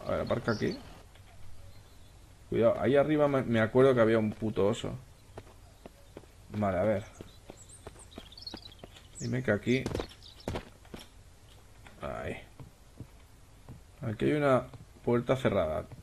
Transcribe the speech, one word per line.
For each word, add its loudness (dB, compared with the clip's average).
A -2
ver, 0
aparca -2
aquí. -2
Cuidado, 4
ahí 2
arriba 4
me, 2
me 2
acuerdo 6
que 6
había 6
un 0
puto 0
oso. -2
Vale, 0
a 2
ver. 0
Dime -4
que 2
aquí... 0
Ahí. -8
Aquí -2
hay 4
una 2
puerta 2
cerrada, 0